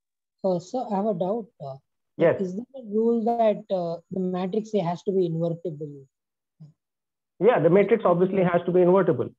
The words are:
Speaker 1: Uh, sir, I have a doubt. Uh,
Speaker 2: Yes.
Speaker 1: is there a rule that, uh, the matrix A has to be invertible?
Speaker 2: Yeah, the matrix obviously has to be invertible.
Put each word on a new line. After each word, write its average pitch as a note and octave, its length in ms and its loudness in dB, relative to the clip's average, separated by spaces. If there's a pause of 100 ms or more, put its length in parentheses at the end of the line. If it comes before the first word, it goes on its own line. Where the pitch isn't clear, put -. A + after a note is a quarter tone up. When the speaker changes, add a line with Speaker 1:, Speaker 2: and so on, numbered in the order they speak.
(440)
Speaker 1:
Uh, F3+ 160 0
sir, A#3+ 320 -6
I G3+ 40 -2
have G3 100 -2
a A3 80 0
doubt. F#3+ 340 -4 (120)
Uh, C#3 160 -12 (420)
Speaker 2:
Yes. D#3+ 220 4
Speaker 1:
is F#3 160 -6
there A#3 100 -10 (120)
a B3 80 -14
rule A3 400 0
that, A3+ 400 0 (100)
uh, E3+ 240 -4 (100)
the F#3 120 -6
matrix F#3 520 -4
A G#3 60 0
has E3+ 240 -4
to G#3 80 -4
be F#3 140 2
invertible? D#3+ 840 -6 (1300)
Speaker 2:
Yeah, G#3+ 180 4
the D#3+ 100 4
matrix G3+ 360 4
obviously F#3+ 360 2
has F3 240 2
to F3+ 60 -2
be F3+ 100 4
invertible. F3 580 2